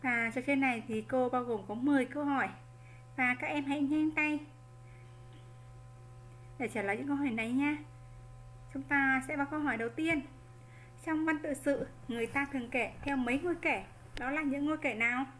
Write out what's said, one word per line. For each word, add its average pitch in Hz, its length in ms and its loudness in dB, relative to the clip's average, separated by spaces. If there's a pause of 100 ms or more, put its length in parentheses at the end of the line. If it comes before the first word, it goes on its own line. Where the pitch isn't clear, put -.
Và 233 320 2
trò 262 60 2
chơi 277 160 4
này 254 320 4
thì 220 200 0
cô 254 200 4
bao 247 140 2
gồm 233 260 0
có 208 60 -2
mười 262 300 6
câu 294 200 -2
hỏi. 262 240 2 (680)
Và 247 180 4
các 254 120 -4
em 294 180 0
hãy 277 160 0
nhanh 302 300 4
tay 302 300 2 (2250)
để - 100 0
trả 214 140 0
lời 196 140 2
những 262 100 -4
câu 277 100 2
hỏi 277 140 2
này 226 220 0
nha. 285 240 4 (960)
Chúng 269 80 -4
ta 269 460 4
sẽ 302 80 -2
vào 277 100 2
câu 302 140 -2
hỏi 269 160 2
đầu 226 120 0
tiên. 311 320 2 (840)
Trong 320 200 2
văn 302 140 4
tự 302 160 -2
sự, 262 320 2 (220)
người 233 180 0
ta 277 260 0
thường 240 180 -2
kể 240 220 0 (100)
theo 277 140 0
mấy 254 220 2
ngôi 339 160 2
kẻ? 269 320 0 (320)
Đó 254 120 -2
là 302 120 0
những 285 240 2
ngôi 302 120 2
kẻ 269 160 0
nào? 240 320 2 (120)